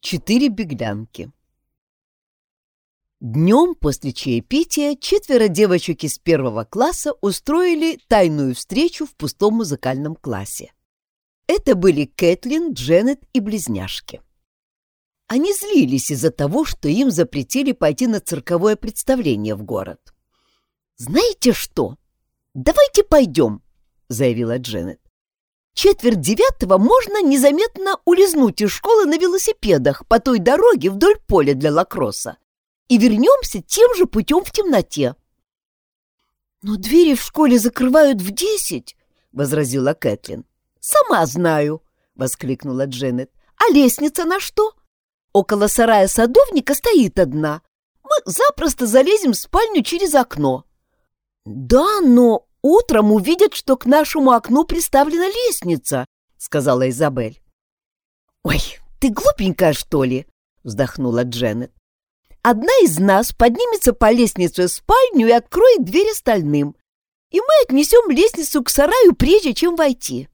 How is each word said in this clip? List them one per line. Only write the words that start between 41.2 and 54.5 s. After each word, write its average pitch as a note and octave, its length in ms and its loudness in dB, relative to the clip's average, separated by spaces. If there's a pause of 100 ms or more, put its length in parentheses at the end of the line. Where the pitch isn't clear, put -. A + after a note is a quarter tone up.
знаю», D#3 580 -2 (320)
воскликнула C3 720 -6
Дженнет. B2+ 440 -6 (260)
«А A4+ 160 2
лестница C#4+ 520 2
на F4+ 160 -2
что? G#4+ 320 -4 (600)
Около G3+ 360 0
сарая G#3+ 400 2
садовника C#4 680 2
стоит C#4 460 2
одна. D3+ 420 -2 (400)
Мы D5+ 220 -2
запросто E4 640 -2
залезем C#4+ 440 2
в F#3+ 40 -2
спальню G#4 480 -2
через E4+ 320 -2
окно». C#3+ 480 -2 (840)
«Да, C4 520 0
но A#3+ 440 4 (140)
утром C4+ 500 2
увидят, D4 440 2
что C4 240 -2
к - 80 -8
нашему C#4+ 460 2
окну B3 340 0